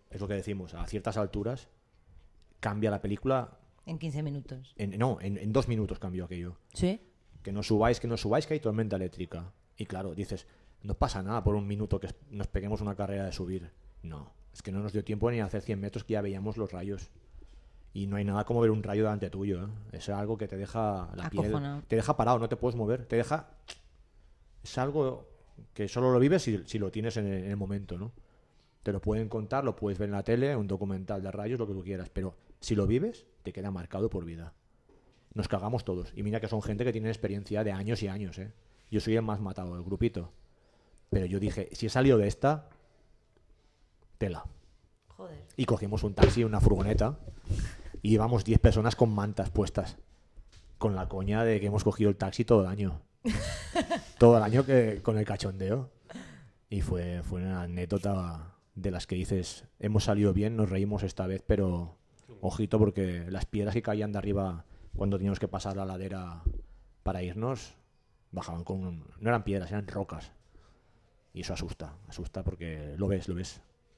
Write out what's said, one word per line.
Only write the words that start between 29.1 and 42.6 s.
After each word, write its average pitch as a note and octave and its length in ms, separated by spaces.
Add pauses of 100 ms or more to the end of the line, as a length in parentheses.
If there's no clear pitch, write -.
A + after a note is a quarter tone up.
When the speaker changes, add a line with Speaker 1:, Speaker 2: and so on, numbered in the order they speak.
Speaker 1:
contar, A2 360
lo A#2+ 120
puedes G2+ 220
ver G#2 100
en G#2 80
la G2 80
tele, B2+ 320
un G#2 100
documental F#2+ 560
de F#2+ 80
rayos, G#2 280
lo A2+ 100
que G2+ 40
tú F#2+ 120
quieras, F#2 260
pero F#2+ 240 (260)
si - 140
lo G2+ 140
vives, D#3+ 380 (180)
te - 80
queda G2 180
marcado F#2+ 400
por F#2 140
vida. E2 300 (760)
Nos G#2 160
cagamos G#2+ 360
todos. F2+ 320
Y G2+ 80
mira G#2+ 160
que G#2+ 80
son G#2+ 140
gente A2 220
que B2 80
tiene A2 180
experiencia G#2 540
de G#2+ 80
años G#2 300
y G2+ 60
años, F#2+ 300
¿eh? G#2 140 (380)
Yo G#2+ 100
soy A2 160
el A#2 60
más G#2+ 180
matado F#2 340
del F2 100
grupito. F#2 480 (800)
Pero F#2+ 160
yo F#2+ 120
dije, G2 340
"Si - 140
he G#2 40
salido C3 280
de G#2 80
esta, D3 420 (1500)